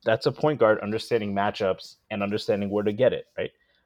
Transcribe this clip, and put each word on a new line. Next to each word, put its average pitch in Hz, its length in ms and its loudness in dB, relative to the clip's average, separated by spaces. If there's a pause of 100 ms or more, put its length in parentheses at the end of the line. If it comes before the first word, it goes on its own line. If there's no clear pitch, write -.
that's 113 220 0
a 139 60 4
point 151 280 -2
guard 107 220 6
understanding 107 520 -2
matchups 98 640 -2 (140)
and 101 140 -4
understanding 101 460 -2
where 104 140 0
to 104 100 2
get 110 200 4
it, - 120 -8 (120)
right? - 140 -6 (340)